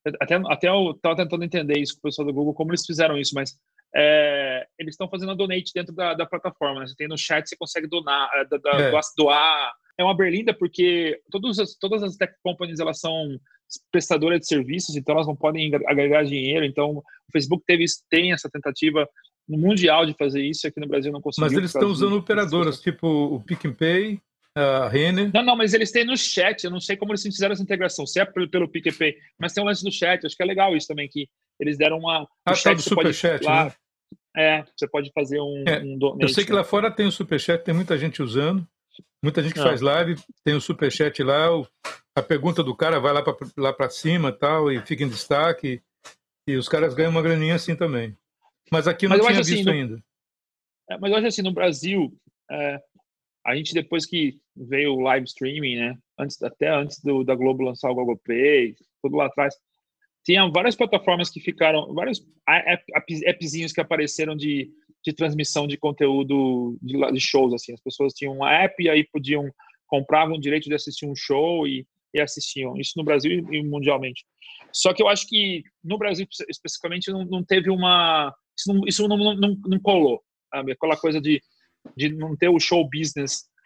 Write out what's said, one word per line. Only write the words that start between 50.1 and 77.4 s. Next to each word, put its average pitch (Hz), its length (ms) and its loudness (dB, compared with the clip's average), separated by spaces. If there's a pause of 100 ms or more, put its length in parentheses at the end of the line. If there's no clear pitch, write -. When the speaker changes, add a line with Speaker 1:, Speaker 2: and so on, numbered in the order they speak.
Speaker 1:
É, 185 80 -8
mas 196 140 -2
eu 214 60 4
acho 220 100 2
assim, 220 140 -2
no 190 120 -2
Brasil, 170 600 0 (380)
é, 143 280 -6 (640)
a 120 100 -2
gente 151 180 -6
depois 165 320 -2
que 151 300 -2 (200)
veio 139 380 -2
o 131 80 -2
live 131 240 2
streaming, 135 520 -6
né, 120 200 -4 (220)
antes, - 220 -6
até - 280 -2
antes 147 320 -2
do, 135 220 0
da 131 120 2
Globo 131 280 0
lançar 127 260 -4
o 127 60 0
Google 120 280 -2
Play, 123 520 2 (260)
tudo 139 160 -2
lá 147 80 2
atrás, 139 300 -2 (720)
tinha 185 240 6
várias 185 260 2
plataformas 180 540 0
que - 100 -14
ficaram, 156 540 0
vários 202 300 -4 (220)
a-, 160 120 4 (160)
app-, - 200 -6
app-, 160 340 -2
appzinhos 165 440 -4
que - 100 -2
apareceram 156 540 -2
de, 143 340 -4 (340)
de 156 100 -4
transmissão 151 520 -2
de 143 120 -6
conteúdo 135 1040 0
de 127 160 -6
la-, 139 140 2
de 131 80 -2
shows, 131 340 0
assim, 120 200 -8
as 117 80 -20
pessoas 135 320 -4
tinham 139 220 -8
uma 139 180 0
app 175 300 0
e 165 60 4
aí 156 140 4
podiam, 143 460 -4 (380)
compravam 156 480 2
o 160 40 -8
direito 147 300 -2
de 147 60 -2
assistir 147 320 -8
um 139 80 -6
show 156 520 0
e, 131 200 -6 (260)
e 147 80 0
assistiam, 135 560 -6
isso 135 200 -8
no 160 60 -4
Brasil 147 280 2 (200)
e, 151 60 -4
e 151 60 -4
mundialmente. 139 640 -2 (460)
Só - 220 2
que 202 80 0
eu 214 60 6
acho 202 200 2
que 196 360 0 (200)
no 185 140 -6
Brasil 196 320 -2
espe-, - 220 -12
especificamente 175 600 -8
não, 190 140 -4
não 180 180 -4